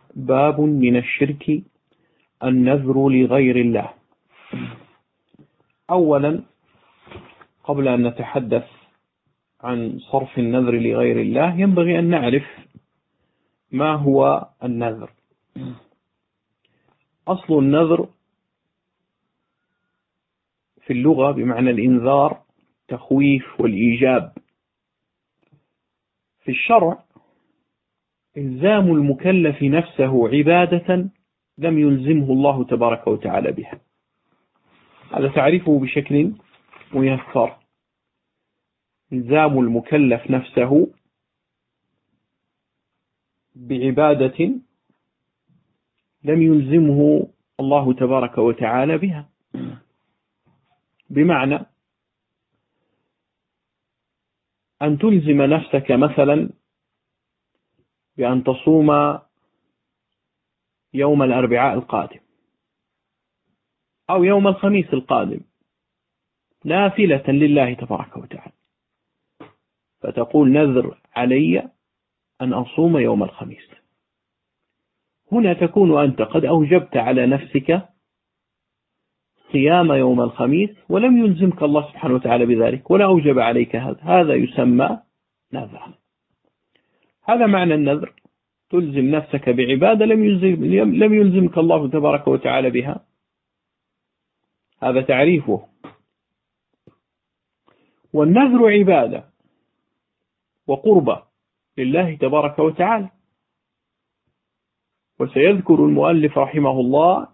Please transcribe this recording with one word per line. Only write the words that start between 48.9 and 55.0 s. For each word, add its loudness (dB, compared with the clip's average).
بها، -6
بمعنى -2
أن -2
تلزم 2